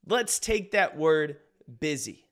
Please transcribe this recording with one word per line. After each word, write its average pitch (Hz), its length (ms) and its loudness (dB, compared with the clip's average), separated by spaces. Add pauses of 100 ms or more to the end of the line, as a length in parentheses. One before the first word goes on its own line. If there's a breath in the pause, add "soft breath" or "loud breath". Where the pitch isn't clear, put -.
Let's 247 320 0
take 220 320 -2
that 190 260 2
word 151 400 2 (440)
busy. 135 520 -6